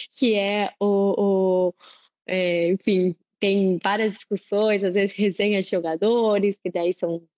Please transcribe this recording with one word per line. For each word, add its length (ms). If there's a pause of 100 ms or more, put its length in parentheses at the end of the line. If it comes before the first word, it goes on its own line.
(160)
que 200
é 440
o, 880
o, 60 (520)
é, 440
enfim, 460 (240)
tem 420
várias 320
discussões, 680
às 100
vezes 220
resenha 440
de 100
jogadores, 920
que 80
daí 220
são 300 (160)